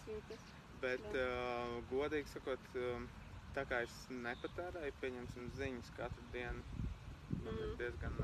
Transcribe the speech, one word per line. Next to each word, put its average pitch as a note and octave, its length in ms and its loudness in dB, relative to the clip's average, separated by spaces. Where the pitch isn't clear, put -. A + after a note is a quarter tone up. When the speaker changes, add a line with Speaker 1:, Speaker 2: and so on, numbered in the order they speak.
Speaker 1:
viņas. - 320 -4
Speaker 2:
Bet, B2+ 200 4
Speaker 1:
Jā. C3 140 6
Speaker 2:
ā, B2 640 2
godīgi C#3+ 380 4
sakot, C#3 300 0
ā, B2 320 2
tā C#3 120 2
kā B2 160 4
es - 260 -4
nepatērēju, C#3 840 -2
pieņemsim, B2 480 -2
ziņas C3 460 0
katru A#2 260 -2
dienu, B2 300 0
man A2 120 0
ir A2+ 120 2
Speaker 3:
Mhm. - 120 0
Speaker 2:
diezgan, A#2 340 0